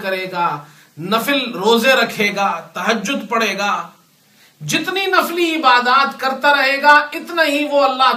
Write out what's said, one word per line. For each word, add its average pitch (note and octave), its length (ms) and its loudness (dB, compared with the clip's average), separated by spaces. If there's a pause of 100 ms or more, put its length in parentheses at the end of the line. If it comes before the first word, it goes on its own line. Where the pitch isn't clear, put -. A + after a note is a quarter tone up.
کرے F#3+ 300 -4
گا، E3 320 -4 (360)
نفل A#3 520 -2
روزے A3+ 420 2
رکھے G#3 420 0
گا، G3 380 -2
تہجد A3 560 -4
پڑھے G#3+ 280 -2
گا، F#3+ 320 -4 (800)
جتنی F4+ 380 -4
نفلی E4+ 500 0
عبادات B3+ 640 2
کرتا C4+ 360 2
رہے C4+ 260 0
گا D4 120 6
اتنا D#4+ 500 0
ہی D4 280 0
وہ C#4 120 4
اللہ C4 340 2